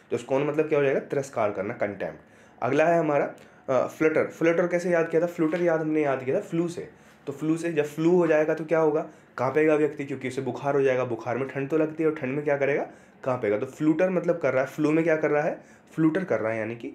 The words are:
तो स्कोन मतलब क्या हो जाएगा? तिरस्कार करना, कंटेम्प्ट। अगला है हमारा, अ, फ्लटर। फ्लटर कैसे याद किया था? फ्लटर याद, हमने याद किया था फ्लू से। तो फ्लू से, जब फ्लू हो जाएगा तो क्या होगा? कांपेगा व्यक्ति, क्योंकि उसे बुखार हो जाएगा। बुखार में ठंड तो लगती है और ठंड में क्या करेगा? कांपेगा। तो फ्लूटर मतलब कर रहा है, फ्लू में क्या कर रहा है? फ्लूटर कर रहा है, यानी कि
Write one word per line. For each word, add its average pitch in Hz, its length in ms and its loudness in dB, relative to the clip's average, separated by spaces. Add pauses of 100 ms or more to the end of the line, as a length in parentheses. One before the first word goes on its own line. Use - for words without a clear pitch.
(120)
तो 117 60 -2
स्कोन 135 260 -2
मतलब 151 260 -2
क्या 147 100 2
हो 143 60 2
जाएगा? 139 140 2
तिरस्कार 123 520 -2
करना, 101 220 -6
कंटेम्प्ट। 101 460 -6 (420)
अगला 143 240 2
है 170 140 4
हमारा, 151 340 0 (360)
अ, 123 180 2
फ्लटर। 156 380 0
फ्लटर 170 420 0
कैसे 175 220 -2
याद 165 200 2
किया 165 120 2
था? 175 40 0
फ्लटर 170 360 -2
याद, 165 200 2
हमने 156 200 0
याद 131 220 0
किया 135 120 -2
था 202 60 0
फ्लू 170 260 -2
से। - 220 -8 (380)
तो 143 60 -8
फ्लू 156 240 -2
से, 165 160 -4
जब 147 120 2
फ्लू 160 260 0
हो 180 160 4
जाएगा 156 260 4
तो 160 120 -4
क्या 160 140 2
होगा? 156 300 2 (280)
कांपेगा 151 380 4
व्यक्ति, 147 300 0
क्योंकि 131 220 -8
उसे 127 140 -4
बुखार 131 340 -2
हो 139 60 4
जाएगा। 127 220 2
बुखार 120 340 -4
में 131 100 -4
ठंड 139 220 -6
तो 160 80 0
लगती 156 260 0
है 156 60 4
और 151 60 -2
ठंड 131 200 -4
में 147 80 -4
क्या 143 140 2
करेगा? 143 300 0 (360)
कांपेगा। 117 340 0
तो 127 80 -2
फ्लूटर 156 440 2
मतलब 170 280 0
कर 135 160 0
रहा 131 100 2
है, 139 60 -4
फ्लू 151 220 0
में 160 120 2
क्या 165 120 2
कर 156 160 0
रहा 147 120 2
है? - 180 -2 (340)
फ्लूटर 160 280 2
कर 113 160 0
रहा 110 120 -2
है, 113 80 -4
यानी 113 160 -6
कि 127 200 -12